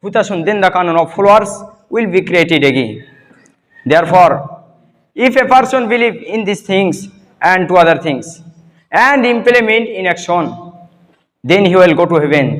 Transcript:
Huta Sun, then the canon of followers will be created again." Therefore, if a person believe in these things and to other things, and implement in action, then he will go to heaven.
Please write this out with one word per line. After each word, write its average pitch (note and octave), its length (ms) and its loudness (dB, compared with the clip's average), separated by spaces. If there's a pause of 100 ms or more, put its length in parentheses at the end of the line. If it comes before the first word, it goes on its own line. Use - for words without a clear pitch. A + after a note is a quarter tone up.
Huta G3+ 240 -2
Sun, G3 200 -6
then G#3 180 -2
the F3+ 100 2
canon F3 280 0
of D3+ 120 -4
followers G3+ 360 2 (420)
will A3+ 220 -2
be F#3 140 2
created E3 420 0
again." A#2+ 220 -2 (1000)
Therefore, E3+ 400 4 (960)
if B3 60 0 (100)
a - 120 -2
person C4 260 2 (120)
believe A#3 240 -2 (180)
in A3+ 140 -4
these G3+ 220 -6
things F#3+ 240 0 (560)
and F#3 180 0
to F3+ 40 -2 (100)
other E3 140 4 (100)
things, B2+ 180 -6 (680)
and B3 340 2 (100)
implement A#3 500 0 (140)
in F#3 140 -6
action, F3 320 -4 (1040)
then G3+ 200 4
he F3+ 100 2
will F3 200 4
go F3 120 2
to E3 120 2
heaven. D3 220 0 (120)